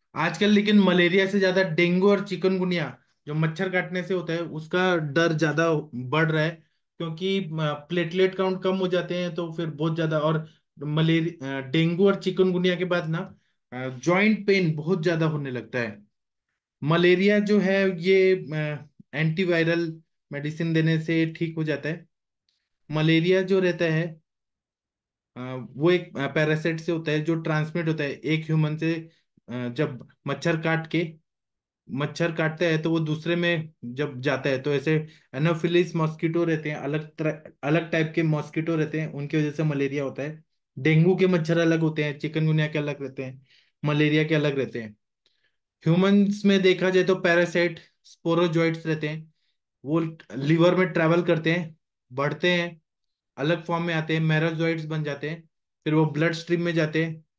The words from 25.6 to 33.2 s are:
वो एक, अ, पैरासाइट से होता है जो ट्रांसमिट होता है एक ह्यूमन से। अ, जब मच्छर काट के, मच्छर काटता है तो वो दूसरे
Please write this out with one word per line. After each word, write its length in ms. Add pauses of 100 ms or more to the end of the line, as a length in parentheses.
वो 200
एक, 260
अ, 100
पैरासाइट 520
से 120
होता 200
है 100
जो 140
ट्रांसमिट 520
होता 160
है 100
एक 320
ह्यूमन 320
से। 320 (400)
अ, 200
जब 380 (200)
मच्छर 340
काट 260
के, 280 (760)
मच्छर 420
काटता 340
है 120
तो 140
वो 80
दूसरे 360